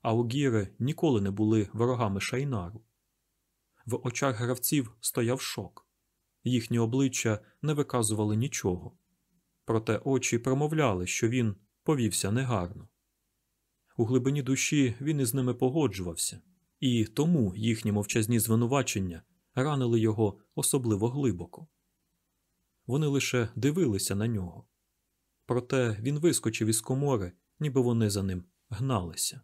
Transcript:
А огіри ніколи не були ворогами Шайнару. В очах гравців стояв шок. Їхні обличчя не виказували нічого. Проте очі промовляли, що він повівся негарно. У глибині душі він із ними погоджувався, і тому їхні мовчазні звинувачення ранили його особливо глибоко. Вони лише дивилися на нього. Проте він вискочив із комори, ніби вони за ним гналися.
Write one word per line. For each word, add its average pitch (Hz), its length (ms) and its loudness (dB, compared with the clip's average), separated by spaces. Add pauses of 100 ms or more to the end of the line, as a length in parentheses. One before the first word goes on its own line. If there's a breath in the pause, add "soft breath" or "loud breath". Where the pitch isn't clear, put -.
А 117 120 2
огіри 117 540 2 (100)
ніколи 135 420 2
не 98 100 -2
були 107 420 2
ворогами 113 480 0
Шайнару. 113 640 -6 (1000 soft breath)
В 113 200 -2
очах 127 300 -2
гравців 127 640 -2
стояв 123 400 0
шок. - 480 -10 (560)
Їхні 120 340 0
обличчя 117 640 0 (220 soft breath)
не 151 100 -2
виказували 107 640 0
нічого. 107 600 -4 (680)
Проте 110 400 0
очі 131 340 0
промовляли, 131 680 0
що - 220 0
він 117 280 0 (260)
повівся 117 480 0
негарно. 107 580 -2 (1080)
У 120 80 2
глибині 131 380 2
душі 131 580 2
він 147 200 -2
із 120 140 -2
ними 123 200 0
погоджувався, 107 840 -2 (400)
і 120 240 4
тому 139 520 2
їхні 110 360 0
мовчазні 107 460 2
звинувачення 110 840 0 (320)
ранили 127 460 2
його 107 380 2 (160 loud breath)
особливо 117 540 0
глибоко. 123 600 -4 (1160)
Вони 143 200 0
лише 127 500 0
дивилися 131 580 0
на 104 140 0
нього. 90 380 -6 (800)
Проте 120 540 0
він 139 180 -2
вискочив 117 500 0
із 113 120 2
комори, 131 520 -2 (280)
ніби 135 200 0
вони 117 300 2
за 98 120 -2
ним 92 220 -4 (240)
гналися. 104 760 -4